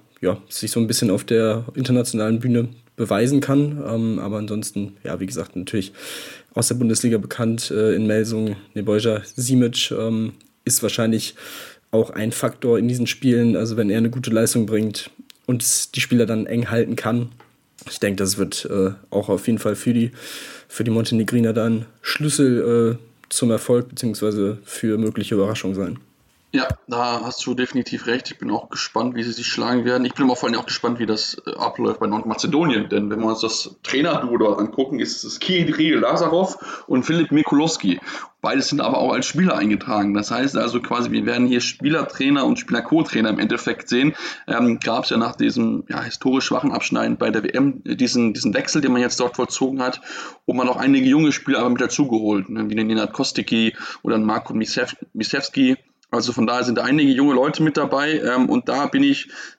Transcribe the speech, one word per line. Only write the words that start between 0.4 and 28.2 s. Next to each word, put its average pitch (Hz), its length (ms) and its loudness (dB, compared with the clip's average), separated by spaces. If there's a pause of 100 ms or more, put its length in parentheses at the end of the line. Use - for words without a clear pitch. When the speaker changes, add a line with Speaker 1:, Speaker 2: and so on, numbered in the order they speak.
Speaker 1:
sich - 220 -8
so 120 100 0
ein 117 60 2
bisschen 113 240 0
auf 104 140 0
der 113 500 0
internationalen 117 680 0
Bühne 120 280 0 (280)
beweisen 117 460 2
kann. 147 440 0
Ähm, 113 320 -2
aber 101 200 -6
ansonsten, 107 640 -6
ja, 90 160 -6
wie 95 60 -4
gesagt, - 300 -8
natürlich 95 360 -4 (600)
aus - 140 0
der 120 80 -2
Bundesliga 117 420 2
bekannt, 113 520 -4
äh, 107 240 2
in 110 120 0
Melsung, 107 500 0 (160)
Nebojsa 107 520 0
Simic, 123 680 2
ähm, 110 420 -2 (320)
ist - 180 0
wahrscheinlich 113 520 0 (600)
auch 113 140 4
ein 110 240 -4
Faktor 117 460 0
in 117 100 2
diesen 123 180 0
Spielen, 117 480 2
also 110 220 -2
wenn 107 140 0
er 107 80 2
eine 113 100 2
gute 120 220 -4
Leistung 113 340 2
bringt 107 460 -2 (340)
und - 500 -2
die 123 60 -2
Spieler 117 240 2
dann 110 220 -2
eng 117 240 -2
halten 117 260 0
kann. 117 320 -2 (640)
Ich - 100 -12
denke, 101 160 0
das 98 220 -2
wird, - 260 -4
äh, 95 280 0 (180)
auch 101 180 -2
auf 98 180 -2
jeden 113 120 2
Fall 104 160 -2
für 120 180 0
die, 120 180 2 (580)
für - 160 -6
die 113 60 0
Montenegriner 113 600 2
dann 113 320 0 (160)
Schlüssel, 120 1000 2
äh, - 300 -20
zum - 220 0
Erfolg 120 400 2
beziehungsweise 107 720 -2
für 110 320 -2
mögliche 107 380 -2
Überraschungen 98 420 0
sein. 92 220 -4 (560)
Speaker 2:
Ja, - 140 0 (180)
da 120 380 -2
hast - 220 -8
du 127 80 -2
definitiv 123 520 -4
recht. 117 240 -2